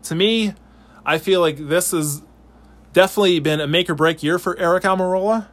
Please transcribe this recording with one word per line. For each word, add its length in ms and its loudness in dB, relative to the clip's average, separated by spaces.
To 120 -6
me, 400 0
I 140 0
feel 220 2
like 160 2
this 340 -2
has 320 -2
definitely 460 2
been 220 -2
a 60 -4
make 200 0
or 60 -4
break 300 0
year 160 0
for 160 -4
Aric 260 0
Almirola. 720 0